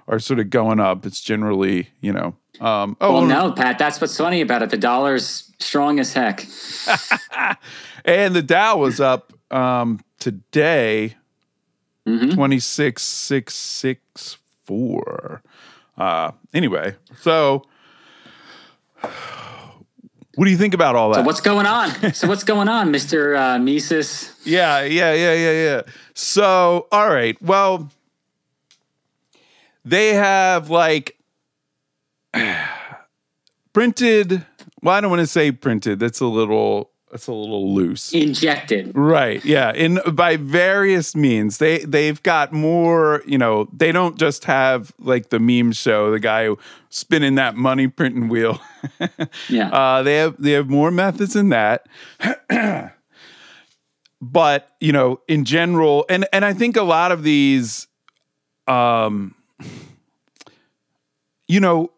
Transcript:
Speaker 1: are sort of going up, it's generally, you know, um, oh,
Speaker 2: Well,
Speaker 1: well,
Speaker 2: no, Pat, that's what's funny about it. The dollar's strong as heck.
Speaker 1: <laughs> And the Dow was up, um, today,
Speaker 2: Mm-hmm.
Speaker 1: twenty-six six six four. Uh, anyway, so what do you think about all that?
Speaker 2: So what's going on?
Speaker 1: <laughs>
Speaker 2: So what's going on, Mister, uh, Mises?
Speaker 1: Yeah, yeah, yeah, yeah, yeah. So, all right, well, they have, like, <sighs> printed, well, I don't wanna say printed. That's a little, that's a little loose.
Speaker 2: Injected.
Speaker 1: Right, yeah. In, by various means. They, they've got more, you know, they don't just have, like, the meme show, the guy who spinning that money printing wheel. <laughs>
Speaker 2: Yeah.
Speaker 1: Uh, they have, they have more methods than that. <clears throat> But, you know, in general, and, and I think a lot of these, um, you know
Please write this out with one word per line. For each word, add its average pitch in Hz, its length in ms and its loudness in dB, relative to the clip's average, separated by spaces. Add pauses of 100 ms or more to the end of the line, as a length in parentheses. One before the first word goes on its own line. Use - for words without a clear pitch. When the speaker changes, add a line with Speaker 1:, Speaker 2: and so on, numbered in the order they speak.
Speaker 1:
are 110 140 -2
sort 123 180 -2
of 101 120 -4
going 110 280 2
up, 95 260 0
it's - 160 -10
generally, 98 680 -2 (120)
you 104 120 -4
know, 87 240 -6 (240)
um, 104 400 -2
oh, 196 120 4
Speaker 2:
Well, - 140 4
Speaker 1:
well, 156 220 2
Speaker 2:
no, - 40 -2
Pat, 127 240 0
that's - 240 -2
what's 156 160 -2
funny 170 240 0
about 123 220 0
it. 107 80 -4
The 113 60 -2
dollar's 123 840 -2
strong 147 400 0
as 127 140 -2
heck. 110 340 -2 (400)
Speaker 1:
<laughs> - 720 -4 (460)
And 185 320 2
the 170 60 2
Dow 190 340 2
was 139 240 0
up, 131 320 0 (180)
um, 123 480 0 (220)
today, 113 960 0 (920)
Speaker 2:
Mm-hmm. 117 280 0
Speaker 1:
twenty-six 139 680 0
six - 520 -6
six - 840 -10 (280)
four. - 800 -8 (560)
Uh, 82 320 -2 (220)
anyway, 98 420 -2 (260)
so 143 440 2 (2750)
what 170 100 2
do 196 40 4
you 185 60 4
think 196 180 2
about 151 220 4
all 113 140 4
that? 107 100 4
Speaker 2:
So - 20 2
what's 151 180 0
going 202 240 2
on? 208 260 0 (120)
Speaker 1:
<laughs> 208 120 0
Speaker 2:
So - 140 -4
what's 196 160 -2
going 208 240 2
on, 220 220 0
Mister, 143 460 0
uh, 127 220 0
Mises? 143 760 -2 (100)
Speaker 1:
Yeah, 156 380 2
yeah, 160 320 2
yeah, 165 200 2
yeah, 165 180 2
yeah. 156 300 0 (320)
So, 180 800 2
all 208 160 4
right, 120 320 0
well, 185 500 0 (1900)
they 202 300 2
have, 190 560 2
like, 160 460 0 (1160)
<sighs> - 1400 -10
printed, 214 720 2 (380)
well, 180 140 2
I 208 40 2
don't 208 100 0
wanna 175 160 2
say 151 260 0
printed. 110 480 -2
That's 117 200 -2
a 131 60 0
little, 107 640 0 (220)
that's - 160 -16
a 131 40 -8
little 104 400 -6
loose. 95 400 -2
Speaker 2:
Injected. 151 840 -2
Speaker 1:
Right, 139 480 0
yeah. 135 280 2
In, 165 280 0 (140)
by 165 220 2
various 180 800 0
means. 113 440 0
They, 156 200 2
they've 151 460 -2
got 156 280 0
more, 160 720 2
you 139 140 0
know, 110 340 2
they 165 200 0
don't 170 260 0
just 143 280 -2
have, 131 520 0
like, 127 320 0
the 117 80 0
meme 120 320 2
show, 107 400 0
the 110 80 0
guy 110 280 0
who 107 120 -2 (320)
spinning 143 460 0
that 123 180 0
money 131 320 0
printing 127 420 -2
wheel. 113 380 0
<laughs> - 40 -20 (800)
Speaker 2:
Yeah. 110 220 0
Speaker 1:
Uh, 131 320 0
they 143 140 0
have, 156 220 -2
they 143 140 -2
have 143 160 -2
more 143 220 0
methods 185 420 -2
than 202 160 0
that. 113 380 0 (640)
<clears throat> 196 420 -4 (1300)
But, 143 480 2 (120)
you 151 120 2
know, 131 360 2
in 151 160 2
general, 156 640 2
and, 185 240 0
and 196 120 2
I 202 100 0
think 233 220 -2
a 220 60 2
lot 175 300 2
of 170 100 -2
these, 139 640 0 (800)
um, 113 680 0 (2000)
you 185 140 2
know 175 380 2